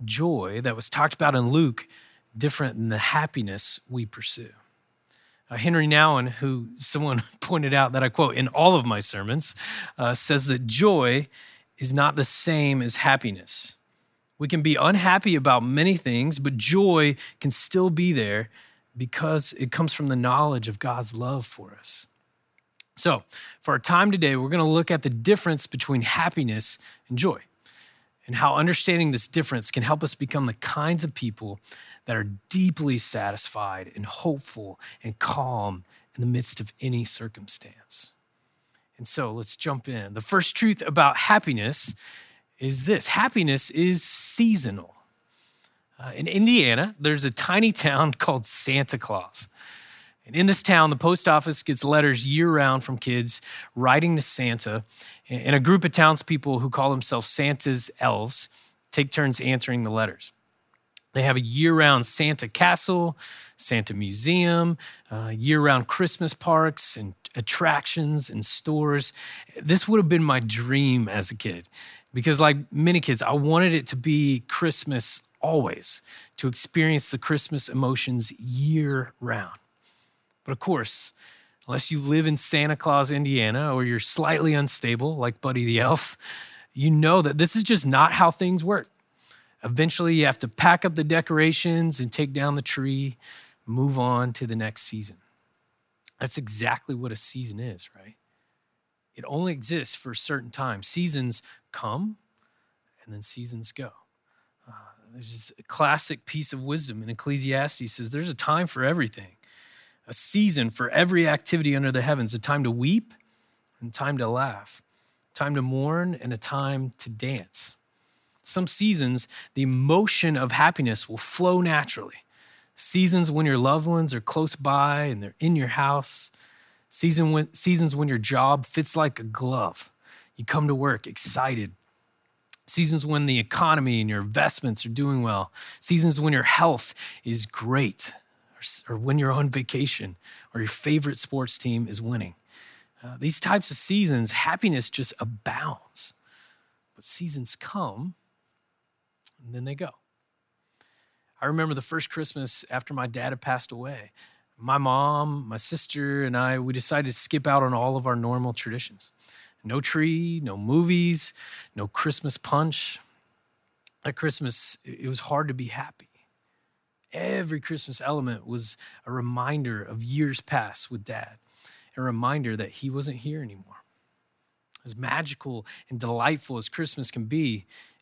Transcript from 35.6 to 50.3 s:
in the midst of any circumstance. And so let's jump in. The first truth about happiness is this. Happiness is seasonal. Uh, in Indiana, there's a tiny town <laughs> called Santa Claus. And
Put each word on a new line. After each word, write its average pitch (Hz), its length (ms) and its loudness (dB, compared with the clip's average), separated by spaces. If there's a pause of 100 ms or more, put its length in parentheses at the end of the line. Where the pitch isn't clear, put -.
in 123 60 -4
the 120 40 0
midst 123 320 0
of 107 220 -10
any 120 240 -2
circumstance. - 1080 -8 (800)
And 117 100 -12
so 123 240 -2
let's 113 280 -6
jump 139 300 -6
in. 104 260 -8
The 110 80 -8
first - 340 2
truth 220 300 2
about 147 320 6
happiness 123 760 2 (640)
is 131 280 -2
this. 202 220 2
Happiness 175 640 2
is 175 300 2
seasonal. 156 920 2 (1040)
Uh, 127 160 -14
in 165 120 -6
Indiana, 180 720 4
there's 143 280 2
a 127 40 -2
tiny 208 420 2
town 143 400 2
<laughs> - 60 -10
called 131 280 0
Santa 135 500 0
Claus. 95 520 -8 (800)
And 117 80 -12